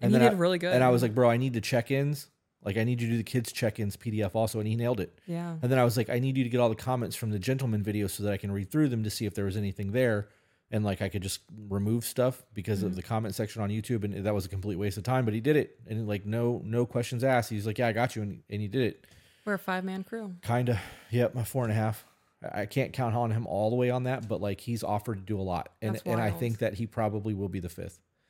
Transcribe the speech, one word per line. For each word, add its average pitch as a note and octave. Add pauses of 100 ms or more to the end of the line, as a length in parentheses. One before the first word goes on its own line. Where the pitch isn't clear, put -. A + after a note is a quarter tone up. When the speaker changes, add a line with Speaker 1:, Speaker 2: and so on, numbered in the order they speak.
Speaker 1:
And G3+
Speaker 2:
he A3+
Speaker 1:
then A#3+
Speaker 2:
did G#3
Speaker 1:
I, -
Speaker 2:
really F3
good. E3+
Speaker 1:
and B2+
I B2+
was A#2+
like, A2
"Bro, B2
I A#2
need C3
the A2+
check-ins. C#3 (360)
Like, G2+
I A2
need A#2+
you A#2
to A#2
do A#2
the A2+
kids' A#2+
check-ins G#2+
P -
D G#2+
F G2
also." A2+
And G#2+
he A2
nailed A#2
it. -
Speaker 2:
Yeah. E3+
Speaker 1:
And B2+
then C3
I B2+
was A#2
like, A#2+
"I B2
need C3
you C3
to A#2+
get B2
all A#2+
the A2
comments B2
from A2
the G#2+
gentleman A#2
video G#2
so -
that G2+
I G2
can G2+
read G2
through D3+
them A#2
to G#2+
see A2+
if F#2+
there G2+
was G2
anything G2+
there." A2 (420)
And, G#2+
like, G2
I G2
could G2
just F#2+ (280)
remove G#2+
stuff B2+ (120)
because G2+
of F#2
Speaker 2:
Mm-hmm. F#2
Speaker 1:
the F#2
comment A2
section A2
on G2+
YouTube. G#2+
And G2
that G#2+
was F#2+
a -
complete F#2+
waste G2+
of G2+
time, C3
but G#2+
he A2+
did D3
it. -
And, A2
like, G2+
no, A#2
no A#2
questions A#2+
asked. B2+
He A2
was G#2
like, G#2+
"Yeah, B2
I A2+
got A#2
you." A2
And, F#2
and G#2
he G#2
did A#2
it. - (400)
Speaker 2:
We're G#3
a F#3+
five-man F#3+
crew. G#3+
Speaker 1:
Kinda. A#2+ (300)
Yep. A#2+
A A#2+
four C3+
and A2
a G#2+
half. A2 (380)
I, -
I G#2+
can't C3
count A#2
on A#2+
him A#2
all G#2+
the A#2+
way B2
on B2+
that, B2+
but, G2+
like, G2+
he's A#2
offered G#2
to F#2+
do G2+
a F#2+
lot. F2+ (140)
And, G#2+
Speaker 2:
That's -
Speaker 1:
and A2+
I A2
Speaker 2:
wild. -
Speaker 1:
think A#2
that A2
he G#2+
probably G#2+
will G2
be F#2+
the E2+
fifth. - (280)